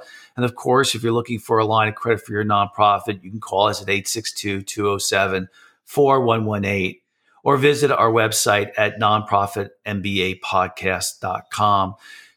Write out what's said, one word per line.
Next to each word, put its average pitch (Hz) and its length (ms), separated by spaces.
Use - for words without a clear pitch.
And 123 80
of 117 100
course, 127 400
if 113 80
you're 117 100
looking 117 280
for 113 180
a 110 60
line 107 240
of 104 80
credit 113 280
for - 80
your 104 120
nonprofit, 101 800
you 92 80
can 110 80
call 98 260
us 104 160
at 98 60
eight 98 180
six - 260
two, 98 300
two 101 260
oh 101 100
seven, 95 500
four 135 360
one 113 240
one 104 200
eight 98 380
or 139 140
visit 143 340
our 113 220
website 107 640
at 107 220
nonprofit 104 720
M 101 160
B 98 220
A 95 160
podcast 92 800
dot 95 320
com. 101 440